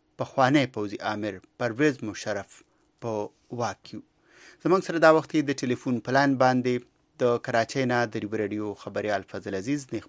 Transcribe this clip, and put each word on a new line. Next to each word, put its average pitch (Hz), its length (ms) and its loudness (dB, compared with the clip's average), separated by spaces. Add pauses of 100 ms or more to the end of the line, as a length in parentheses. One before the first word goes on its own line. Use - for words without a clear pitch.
(220)
پخوانی 135 420 4 (140)
پوځي 104 340 -6
آمر 104 300 -6 (160)
پرویز 123 440 0 (100)
مشرف 101 380 -6 (520)
په 117 80 -4 (500)
واک 104 240 -4
کې - 120 -16
وو. - 140 -18 (540)
زموږ 339 220 4
سره 165 180 -4
دا 160 100 10
وخت 156 180 0 (140)
د 139 140 -2
ټلیفون 123 340 -2 (120)
په 127 100 -2
لاین 139 260 4
باندې 127 320 4 (480)
د 120 240 4
کراچۍ 117 460 0
نه 123 60 2 (140)
د 117 100 -6
ریو 107 180 -6
راډیو 107 260 -4 (160)
خبریال 101 480 -4
فضل 98 300 -8
عزیز 135 320 -4
نیغ - 160 -6